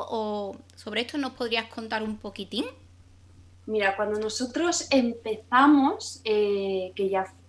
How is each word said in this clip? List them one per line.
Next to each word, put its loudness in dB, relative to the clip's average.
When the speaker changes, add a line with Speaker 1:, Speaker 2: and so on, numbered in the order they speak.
Speaker 1:
¿O -4
sobre -4
esto -6
nos -4
podrías -2
contar -6
un -6
poquitín? -8
Speaker 2:
Mira, 0
cuando -2
nosotros -2
empezamos, 2
eh, 0
que 0
ya, 4